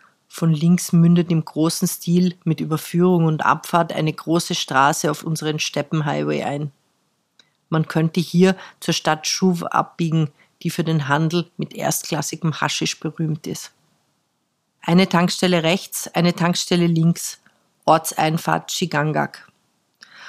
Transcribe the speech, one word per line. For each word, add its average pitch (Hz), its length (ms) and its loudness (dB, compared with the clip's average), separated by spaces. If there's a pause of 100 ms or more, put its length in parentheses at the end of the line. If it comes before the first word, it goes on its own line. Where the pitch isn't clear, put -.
(300)
Von 165 220 0
links 170 400 2
mündet 170 380 4
im 160 120 0
großen 165 460 -2
Stil 180 560 0
mit 160 160 -2
Überführung 170 640 2
und 156 200 0
Abfahrt - 500 0
eine 156 180 -2
große 170 420 -2
Straße 147 560 2
auf 151 120 -4
unseren 156 360 -4
Steppenhighway 147 840 -4
ein. 143 260 -6 (1000)
Man 160 180 0
könnte 165 320 0
hier 180 340 4 (240)
zur - 140 -4
Stadt 156 340 0
Schuw 175 380 0
abbiegen, 160 640 0 (320)
die 170 80 -2
für 170 140 -2
den 156 240 0
Handel 160 480 0
mit - 180 -8
erstklassigem - 840 -4
Haschisch - 400 -4
berühmt 156 460 -4
ist. - 260 -10 (1120)
Eine 185 260 4
Tankstelle 180 540 2
rechts, - 520 -2
eine 175 200 2
Tankstelle 175 520 0
links, 165 540 0 (460)
Ortseinfahrt 160 840 0
Schigangak. 151 800 -4 (800)